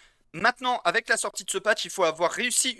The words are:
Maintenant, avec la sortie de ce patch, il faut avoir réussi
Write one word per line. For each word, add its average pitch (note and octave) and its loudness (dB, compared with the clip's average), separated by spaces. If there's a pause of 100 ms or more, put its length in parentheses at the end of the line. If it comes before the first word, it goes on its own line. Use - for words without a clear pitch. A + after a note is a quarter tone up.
(320)
Maintenant, A#3+ 0
avec - 2
la A#3 2
sortie - -6
de - -4
ce F#3+ -4
patch, A3 0
il F3 -8
faut F#3+ 2
avoir D#3+ 2
réussi A#3 0